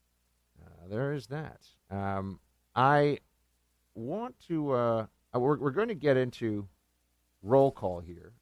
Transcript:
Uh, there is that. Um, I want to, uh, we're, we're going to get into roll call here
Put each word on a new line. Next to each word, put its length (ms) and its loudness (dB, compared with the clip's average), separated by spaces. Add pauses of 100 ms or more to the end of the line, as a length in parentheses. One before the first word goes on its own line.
(600)
Uh, 280 -20
there 240 -2
is 140 -8
that. 340 -10 (300)
Um, 500 -4 (340)
I 440 4 (760)
want 400 -8 (140)
to, 240 -2
uh, 340 2 (280)
we're, 240 2
we're 120 -2
going 180 0
to 60 -6
get 220 4
into 500 -2 (760)
roll 280 6
call 300 -6
here 420 -16